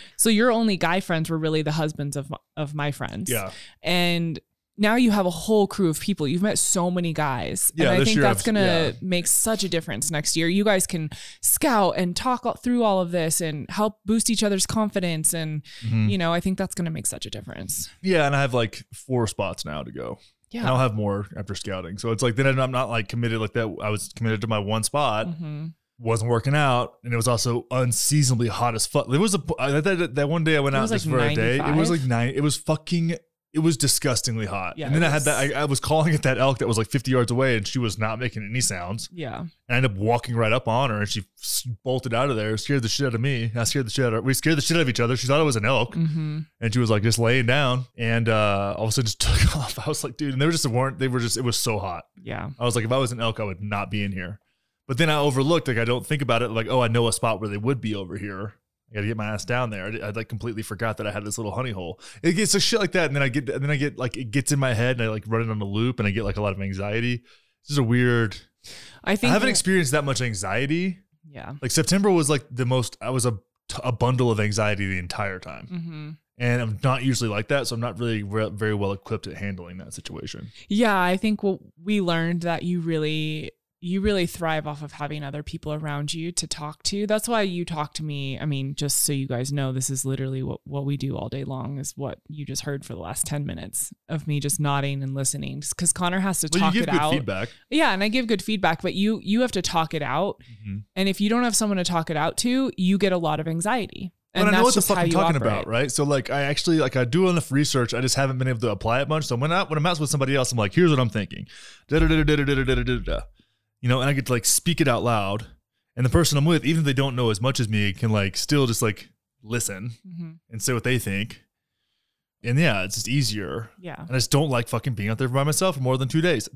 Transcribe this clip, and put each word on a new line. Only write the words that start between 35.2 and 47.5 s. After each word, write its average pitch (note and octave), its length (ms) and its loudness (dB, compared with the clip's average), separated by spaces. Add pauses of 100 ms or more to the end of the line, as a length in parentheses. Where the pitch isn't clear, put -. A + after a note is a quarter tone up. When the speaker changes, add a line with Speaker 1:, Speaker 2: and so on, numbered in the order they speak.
Speaker 2:
that, C#3 200 2
Speaker 1:
was. C#3+ 100 0
Speaker 2:
I, C3+ 100 -2
I - 20 0
was C#3 160 0
calling D#3+ 340 2
at D3 100 0
that C3 140 4
elk C3 200 2
that G#2 100 0
was, A2+ 100 2
like, A2+ 100 0
fifty C3 220 -2
yards B2 200 2
away, B2 260 2
and G#2+ 100 -2
she - 120 -4
was A2 200 -2
not A2 200 -2
making A#2 300 -6
any A#2+ 120 -4
sounds. G2+ 520 -4
Speaker 1:
Yeah. D3+ 280 -10
Speaker 2:
And E3+ 80 -10 (220)
I A#2+ 60 2
ended B2+ 160 2
up F#2+ 40 -6
walking A#2 400 0
right A2+ 160 2
up B2 160 0
on A#2+ 220 2
her, G#2+ 100 -2
and G#2 80 -2
she G2+ 160 -4 (180)
s-, - 240 -4 (160)
bolted B2+ 320 -2
out B2+ 160 2
of A#2+ 60 0
there, A2 220 0
scared C#3 240 0
the A2+ 60 0
shit C#3 180 0
out A#2+ 80 0
of B2 60 0
me. A#2+ 360 0
I A#2 80 0
scared C3 220 0
the G#2+ 40 -8
shit C3 140 2
out A#2+ 100 2
of, A2 100 0
we C3 100 2
scared D#3 240 2
the C#3 40 0
shit E3 140 2
out E3+ 60 4
of C#3 80 2
each A#2 100 0
other. A#2 160 2
She A#2+ 100 -2
thought C#3 140 4
it D#3+ 40 4
was C#3 120 2
an G#2 80 -2
elk. B2 300 2
Speaker 1:
Mm-hmm. D#3 460 -2 (200)
Speaker 2:
And A2+ 120 -2
she A#2+ 60 2
was, A#2 120 2
like, G#2 120 4
just A2+ 160 2
laying A#2+ 280 4
down, B2+ 400 2 (100)